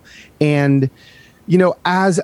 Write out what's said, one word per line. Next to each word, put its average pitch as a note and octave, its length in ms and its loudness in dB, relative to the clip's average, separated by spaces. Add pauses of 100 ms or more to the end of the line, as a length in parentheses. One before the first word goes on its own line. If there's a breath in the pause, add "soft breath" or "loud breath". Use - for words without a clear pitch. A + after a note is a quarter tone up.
(420 loud breath)
And, C#3+ 480 0 (560 loud breath)
you E3+ 140 0
know, F3+ 160 0 (100)
as F#3 380 0